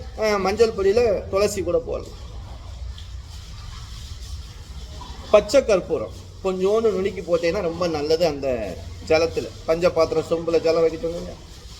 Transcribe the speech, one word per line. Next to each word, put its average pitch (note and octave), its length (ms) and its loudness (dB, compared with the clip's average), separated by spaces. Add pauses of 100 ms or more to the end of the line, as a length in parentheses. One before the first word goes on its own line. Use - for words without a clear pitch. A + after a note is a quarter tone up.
(180)
ஆஹ், G#3 220 2
மஞ்சள் G#3+ 320 4
பொடியில G3 560 4
துளசி G3+ 340 2
கூட E3+ 160 2
போடலாம். - 340 -4 (3250)
பச்சை G#3+ 340 6
கற்பூரம் E3 480 0 (320)
கொஞ்சோண்டு G3 460 2
நுணுக்கி F#3+ 300 -2
போட்டீங்கன்னா E3+ 400 2
ரொம்ப E3+ 280 -2
நல்லது. D#3+ 380 2
அந்த B2+ 500 -2 (300)
ஜலத்துல D#3+ 420 2 (160)
பஞ்ச E3+ 260 4
பாத்திரம் D#3+ 400 2
சொம்புல E3 300 2
ஜலம் E3 200 4
வைக்க D#3+ 220 4
சொன்னீங்க. F3 300 -6 (480)